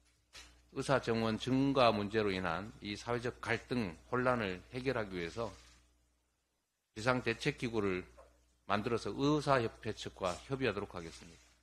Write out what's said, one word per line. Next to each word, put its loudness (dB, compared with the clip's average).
의사 2
정원 2
증가 4
문제로 2
인한 -2
이 -6
사회적 -4
갈등, -2
혼란을 0
해결하기 -4
위해서 -6
비상대책기구를 0
만들어서 0
의사협회 0
측과 -4
협의하도록 -2
하겠습니다. -14